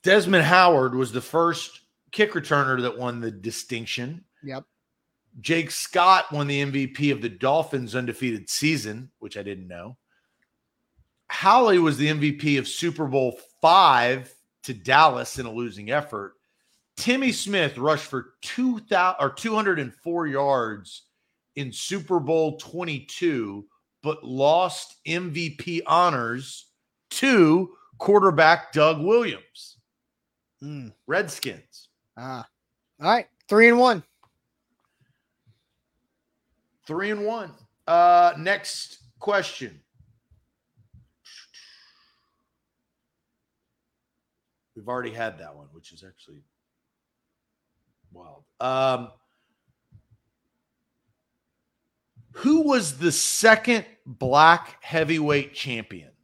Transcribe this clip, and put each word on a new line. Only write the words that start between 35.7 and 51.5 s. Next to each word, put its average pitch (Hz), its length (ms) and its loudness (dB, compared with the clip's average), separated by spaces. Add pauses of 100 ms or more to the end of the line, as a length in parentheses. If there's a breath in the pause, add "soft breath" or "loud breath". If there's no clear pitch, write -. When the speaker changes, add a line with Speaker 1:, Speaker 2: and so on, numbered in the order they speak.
Speaker 1:
Three 196 240 -6
and 208 140 -6
one. 214 260 -8 (340)
Uh, 175 520 6
next - 600 -8 (200)
question. 135 600 -6 (4000 soft breath)
We've 107 140 -18
already 123 240 -6
had 110 280 -10
that 76 140 -20
one, 73 200 -20
which 80 180 -20
is 80 160 -20
actually - 360 -20 (1700)
wild. 151 320 -20 (160)
Um, 131 500 -2 (3250)